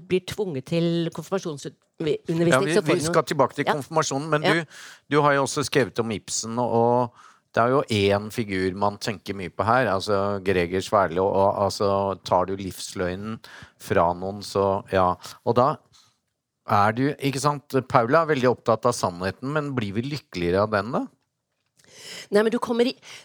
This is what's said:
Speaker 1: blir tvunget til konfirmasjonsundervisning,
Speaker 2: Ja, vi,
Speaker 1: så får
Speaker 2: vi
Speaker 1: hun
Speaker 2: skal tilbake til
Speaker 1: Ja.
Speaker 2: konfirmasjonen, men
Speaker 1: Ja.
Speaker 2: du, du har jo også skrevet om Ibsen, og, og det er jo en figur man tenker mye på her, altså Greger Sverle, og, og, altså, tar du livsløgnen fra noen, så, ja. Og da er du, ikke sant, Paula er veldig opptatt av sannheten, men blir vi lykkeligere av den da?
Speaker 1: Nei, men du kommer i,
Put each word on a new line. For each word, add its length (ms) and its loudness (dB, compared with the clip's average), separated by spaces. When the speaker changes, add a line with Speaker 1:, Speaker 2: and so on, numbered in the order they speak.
Speaker 1:
blir 240 -2
tvunget 480 -6
til 400 2
konfirmasjonsundervisning, 1400 -2
Speaker 2:
Ja, 80 6
vi, 160 2
Speaker 1:
så 80 4
får 80 2
Speaker 2:
vi 80 2
Speaker 1:
hun 80 0
Speaker 2:
skal 160 2
tilbake 320 0
til 120 -4
Speaker 1:
Ja. 100 2
Speaker 2:
konfirmasjonen, 520 -4
men 140 0
Speaker 1:
Ja. 100 4
Speaker 2:
du, 120 0
du 60 6
har 120 4
jo 140 2
også 160 -4
skrevet 360 0
om 120 -2
Ibsen, 480 -6
og, 160 0
og 360 2
det 80 4
er 80 2
jo 160 2
en 440 2
figur 440 -2
man 220 -2
tenker 360 -8
mye 160 -8
på 140 -4
her, 240 2
altså 560 0
Greger 400 0
Sverle, 380 2
og, 100 2
og, 320 2
altså, 640 0
tar 200 2
du 120 -4
livsløgnen 840 -6
fra 340 -2
noen, 300 -8
så, 480 -2
ja. 240 2
Og 100 0
da 140 4
er 240 4
du, 220 -2
ikke 260 -4
sant, 380 -2
Paula 380 4
er 100 0
veldig 160 2
opptatt 340 0
av 60 4
sannheten, 600 -4
men 200 -4
blir 200 -4
vi 100 -2
lykkeligere 600 -2
av 60 -2
den 200 -2
da? 140 -2
Speaker 1:
Nei, 120 4
men 80 0
du 80 0
kommer 300 0
i, 60 -4